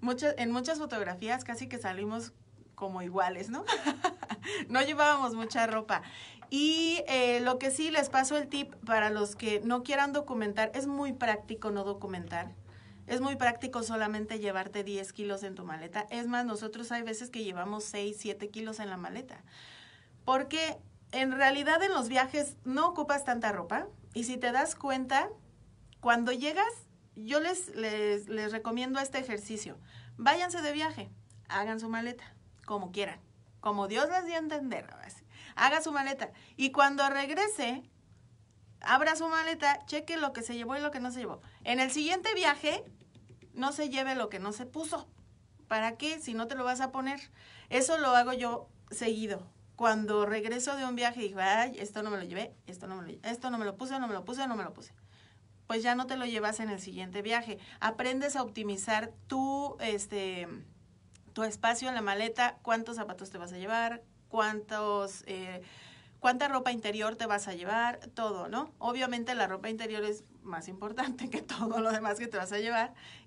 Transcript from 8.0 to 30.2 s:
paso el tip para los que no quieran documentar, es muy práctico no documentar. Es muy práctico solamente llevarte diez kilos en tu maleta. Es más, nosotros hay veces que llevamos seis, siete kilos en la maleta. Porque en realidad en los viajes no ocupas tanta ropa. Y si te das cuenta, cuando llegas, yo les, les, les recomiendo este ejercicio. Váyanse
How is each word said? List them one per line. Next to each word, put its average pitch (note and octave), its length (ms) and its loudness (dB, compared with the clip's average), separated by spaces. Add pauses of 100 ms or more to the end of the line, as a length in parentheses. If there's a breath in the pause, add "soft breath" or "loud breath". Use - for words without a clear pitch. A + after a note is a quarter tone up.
paso C4 280 4
el D4 120 0
tip - 260 -4 (120)
para G#3+ 240 4
los G#3 240 0
que G#3 260 0
no A#3+ 220 2
quieran C#4 300 2
documentar, A3 600 0
es C4+ 140 -2
muy C#4 260 -2
práctico A3 580 -2
no G3+ 140 -2
documentar. F#3 680 -6 (520 loud breath)
Es B3 140 -2
muy C4+ 160 0
práctico A#3+ 460 0
solamente G#3+ 560 -2
llevarte G3+ 460 -2
diez G3 280 -4
kilos G3+ 300 -4
en F#3+ 140 -8
tu F#3 80 -12
maleta. E3+ 460 -8
Es A#3+ 160 -4
más, A#3+ 180 0
nosotros A3 480 -6
hay A#3 100 -2
veces A3+ 260 -6
que A3 160 -6
llevamos G3 400 -4
seis, G#3 340 -4
siete G#3 320 -6
kilos A3 300 -8
en G#3 80 -6
la F#3+ 80 -6
maleta. F3 460 -10 (840 loud breath)
Porque D4 540 2 (340)
en C4 200 2
realidad C#4+ 500 6
en G4 100 4
los B3+ 160 2
viajes C4 560 2
no C#4 240 4
ocupas D4 360 2
tanta A#3 280 0
ropa. G3+ 360 -2 (280)
Y A#3+ 80 -2
si B3 140 -4
te B3 120 2
das C4 240 2
cuenta, C4+ 540 2 (720)
cuando A#3+ 320 4
llegas, D#4+ 400 2 (440)
yo A3 220 0
les, F4+ 380 0
les, G#3 540 0
les G#3+ 200 -2
recomiendo A#3 480 -2
este C4+ 200 -2
ejercicio. G#3+ 580 -6 (400 loud breath)
Váyanse E4+ 460 4